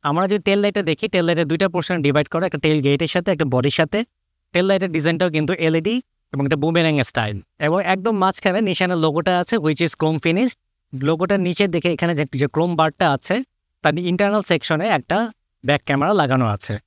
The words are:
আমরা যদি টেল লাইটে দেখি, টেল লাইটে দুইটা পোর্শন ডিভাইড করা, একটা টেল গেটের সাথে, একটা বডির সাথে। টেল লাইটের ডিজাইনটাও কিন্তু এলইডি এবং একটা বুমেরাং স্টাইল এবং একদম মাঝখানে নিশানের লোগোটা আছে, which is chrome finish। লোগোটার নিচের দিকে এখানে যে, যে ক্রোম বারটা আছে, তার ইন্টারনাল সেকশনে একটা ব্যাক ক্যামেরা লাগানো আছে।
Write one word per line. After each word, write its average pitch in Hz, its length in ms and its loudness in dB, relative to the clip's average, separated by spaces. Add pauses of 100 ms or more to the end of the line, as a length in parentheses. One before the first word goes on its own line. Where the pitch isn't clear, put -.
আমরা 165 220 0
যদি 208 160 0
টেল 202 160 2
লাইটে 202 260 0
দেখি, 160 240 -2
টেল 180 140 0
লাইটে 170 240 2
দুইটা 170 220 0
পোর্শন 175 320 -2
ডিভাইড 143 280 2
করা, 170 160 0
একটা 151 160 -6
টেল 156 200 4
গেটের 143 280 0
সাথে, 180 220 -2
একটা 156 180 -2
বডির 123 260 0
সাথে। 170 200 0 (540)
টেল 175 160 2
লাইটের 190 260 0
ডিজাইনটাও 165 400 0
কিন্তু 156 180 0 (140)
এলইডি 165 280 0 (380)
এবং 139 140 -2
একটা 143 160 0
বুমেরাং 165 320 2 (140)
স্টাইল 107 280 -4 (300)
এবং 165 100 2 (160)
একদম 190 200 -2 (100)
মাঝখানে 190 360 0 (100)
নিশানের 180 360 0
লোগোটা 160 360 0
আছে, 202 140 -2 (100)
which 156 200 0
is 151 140 0
chrome 156 260 0
finish। 196 260 2 (580)
লোগোটার 180 380 0
নিচের 185 260 0
দিকে 175 220 0
এখানে 170 240 0
যে, 151 60 0 (160)
যে 143 140 2
ক্রোম 170 240 0
বারটা 160 260 0 (100)
আছে, - 200 -4 (460)
তার 151 120 2 (180)
ইন্টারনাল 202 380 0
সেকশনে 165 360 0 (120)
একটা 160 200 -2 (500)
ব্যাক 143 200 2
ক্যামেরা 147 340 2
লাগানো 131 240 2 (100)
আছে। - 180 -8 (140)